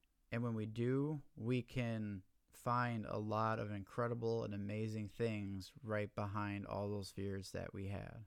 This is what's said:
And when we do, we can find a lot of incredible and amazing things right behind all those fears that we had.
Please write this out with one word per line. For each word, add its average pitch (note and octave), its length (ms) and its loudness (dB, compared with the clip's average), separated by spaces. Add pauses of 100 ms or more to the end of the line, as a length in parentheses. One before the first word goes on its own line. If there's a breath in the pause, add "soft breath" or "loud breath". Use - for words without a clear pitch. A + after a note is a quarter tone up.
(300)
And A#2 140 0
when A#2 100 0
we G#2+ 120 0
do, C3 540 2 (140)
we B2 280 2
can A2 600 -2 (300)
find A#2+ 560 2
a F#2 100 0
lot G#2+ 400 4
of G#2+ 140 -2
incredible A2+ 720 0
and G#2 100 -2
amazing G#2+ 540 0
things G2+ 640 -2 (100)
right G#2+ 320 0
behind G2+ 500 0
all G2+ 240 0
those G#2 220 -2
fears G2 400 -4
that F2+ 240 -6
we G2 140 -4
had. G2 380 -6